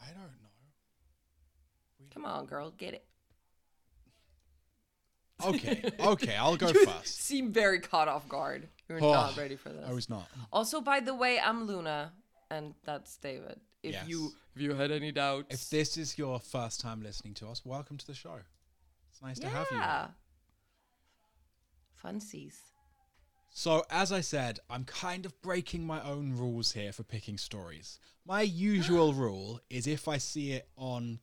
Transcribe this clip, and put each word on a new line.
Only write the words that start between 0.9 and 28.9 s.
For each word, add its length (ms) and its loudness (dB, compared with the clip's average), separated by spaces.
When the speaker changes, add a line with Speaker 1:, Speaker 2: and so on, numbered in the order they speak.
Speaker 1:
We 140 -20
Speaker 2:
Come 140 -10
on, 180 -4
girl, 260 -8
get 220 -10
it. 140 -14
Speaker 1:
Okay, 380 2
Speaker 2:
<laughs> 60 -8
Speaker 1:
okay, 360 4
I'll 200 6
go 120 4
Speaker 2:
You 180 10
Speaker 1:
first. 340 0
Speaker 2:
seem 320 0
very 280 6
caught 280 4
off 200 -2
guard. 400 -4
You're 140 -2
Speaker 1:
Oh, 100 10
Speaker 2:
not 240 6
ready 200 -4
for 120 -14
this. 200 -12
Speaker 1:
I 40 -4
was 160 -4
not. 180 -6
Speaker 2:
Also, 280 0
by 200 2
the 140 -2
way, 240 4
I'm 280 2
Luna, 460 -2
and 240 -6
that's 340 -10
David. 420 -10
If 120 -6
Speaker 1:
Yes. 140 -6
Speaker 2:
you, 240 -4
if 60 -6
you 120 0
had 160 2
any 220 -2
doubts. 420 0
Speaker 1:
If 160 -8
this 260 2
is 220 -6
your 220 -2
first 400 -6
time 220 -6
listening 320 -10
to 140 -12
us, 160 -12
welcome 340 -10
to 80 -14
the 80 -14
show. 240 -14
It's 100 -20
nice 160 -8
to 100 -6
have 220 -2
you 60 -2
here. 100 0
Speaker 2:
Yeah. 200 -2
Funsies. 500 -10
Speaker 1:
So, 400 4
as 220 2
I 80 2
said, 380 -2
I'm 160 -4
kind 400 -6
of 180 -12
breaking 440 -2
my 160 -4
own 340 -2
rules 360 0
here 200 -6
for 120 -10
picking 340 -8
stories. 600 -12
My 160 2
usual 720 6